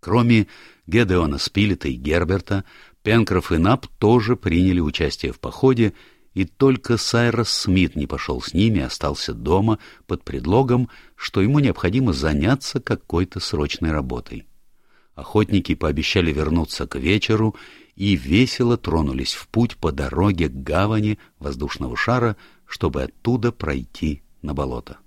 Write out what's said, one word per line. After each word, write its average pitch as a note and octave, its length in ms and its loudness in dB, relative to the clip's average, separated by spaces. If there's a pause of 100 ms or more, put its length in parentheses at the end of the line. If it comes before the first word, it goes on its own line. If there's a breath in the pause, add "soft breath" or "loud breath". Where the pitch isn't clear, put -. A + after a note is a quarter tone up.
Кроме A#2 460 4 (400 loud breath)
Гедеона F2 520 2
Спилета G2+ 500 0
и C2+ 60 -2
Герберта, E2+ 680 -2 (380 loud breath)
Пенкроф G#2 500 2
и E2 60 2
Нап G2+ 280 2 (120)
тоже A2+ 380 4
приняли F2+ 440 2
участие D2 520 -2
в - 80 -14
походе, A#2 520 2 (400 soft breath)
и F#2+ 120 0
только B2+ 520 2
Сайрос A#2 540 0
Смит F#2 440 2
не D2 120 -2
пошел C#2 360 -6
с - 120 -12
ними, G2+ 260 4
остался - 540 -4
дома F#2+ 440 0 (280 loud breath)
под - 180 -6
предлогом, A#2+ 640 0 (260 loud breath)
что - 260 -4
ему C3 200 2
необходимо G#2+ 520 2
заняться D#2 680 0
какой-то - 600 -2
срочной D#2 520 -2
работой. B1+ 540 -6 (680)
Охотники G2 640 0
пообещали D#2 560 0
вернуться D2+ 560 -2
к C#2+ 100 -8
вечеру, G#2+ 560 0 (420 loud breath)
и G2 200 2
весело A#2 600 2
тронулись C#2+ 580 -2
в - 140 -16
путь A#2 280 0
по D#2 160 -2
дороге D2+ 560 0
к B1+ 40 -6
гавани G2+ 680 0 (200 soft breath)
воздушного C#2 580 -6
шара, A#2 400 0 (300 soft breath)
чтобы C#2 360 -4
оттуда A#2 500 -2
пройти C#2+ 680 -6 (200)
на D2 120 -6
болото. C2 520 -6